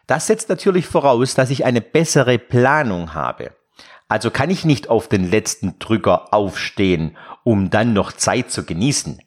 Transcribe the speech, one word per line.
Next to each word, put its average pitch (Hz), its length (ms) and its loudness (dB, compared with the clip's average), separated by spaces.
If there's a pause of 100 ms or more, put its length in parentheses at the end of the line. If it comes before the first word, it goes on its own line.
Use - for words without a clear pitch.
Das 147 200 -2
setzt - 240 -2
natürlich 180 360 0
voraus, 135 480 2
dass 127 140 2
ich 131 160 -2
eine 120 160 2
bessere 131 560 2
Planung 120 760 0
habe. 62 420 -8 (500)
Also 110 240 -2
kann 147 200 -2
ich 185 160 -2
nicht 143 240 0
auf 113 180 0
den 92 220 0
letzten 101 480 -2
Drücker 101 560 0
aufstehen, 92 840 -2 (280)
um 98 260 0
dann 110 240 2
noch 98 180 0
Zeit 110 380 -2
zu - 160 -8
genießen. 87 600 -4